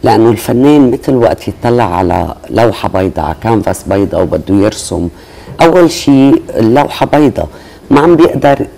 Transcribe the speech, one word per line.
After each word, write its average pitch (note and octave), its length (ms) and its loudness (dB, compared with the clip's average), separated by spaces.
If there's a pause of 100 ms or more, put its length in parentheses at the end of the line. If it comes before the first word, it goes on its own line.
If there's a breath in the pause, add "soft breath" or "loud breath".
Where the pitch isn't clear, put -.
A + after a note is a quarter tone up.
لأنه A2+ 260 2
الفنان B2+ 640 2
مثل C3+ 240 -2
وقت A2+ 320 0
يطلع A#2 480 -2
على F2 400 -2 (140)
لوحة A2 400 -2
بيضاء، F#2 360 -4
على D#2 180 -6
canvas G#2 400 -2
بيضاء G2 400 -2
وبده E2 320 -2
يرسم، F#2+ 540 -2 (520 loud breath)
أول E3+ 300 4
شي C#3 380 2
اللوحة C3+ 760 0
بيضاء، C#3+ 420 0 (440 loud breath)
ما C#3+ 80 4
عم E3+ 160 4
بيقدر C#3+ 500 2 (120)